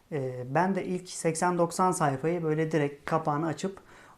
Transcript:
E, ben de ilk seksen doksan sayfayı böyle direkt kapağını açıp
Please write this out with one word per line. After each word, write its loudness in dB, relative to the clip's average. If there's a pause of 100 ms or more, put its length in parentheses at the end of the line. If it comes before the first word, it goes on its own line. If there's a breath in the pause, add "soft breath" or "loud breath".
(120)
E, -4 (120)
ben 2
de -2
ilk -6
seksen 0
doksan 4
sayfayı 0
böyle 0
direkt 0
kapağını 0
açıp -6 (380 loud breath)